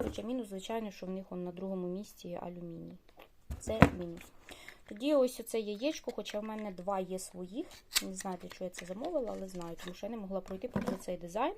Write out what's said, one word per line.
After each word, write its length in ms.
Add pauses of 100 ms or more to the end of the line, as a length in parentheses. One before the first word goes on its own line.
хоча 180
мінус, 260
звичайно, 440
що 140
в 40
них 200
он 140
на 80
другому 360
місці 540
алюміній. 560 (640)
Це 200 (200)
мінус. 220 (640)
Тоді 300
ось 240
оце 200
яєчко, 560
хоча 240
в 40
мене 280
два 280
є 200
своїх. 480 (360)
Не 100
знаю, 280
для 80
чого 160
я 40
це 160
замовила, 520
але 100
знаю, 360
тому 120
що 100
я 40
не 80
могла 240
пройти 260
повз 180 (140)
цей 180
дизайн. 400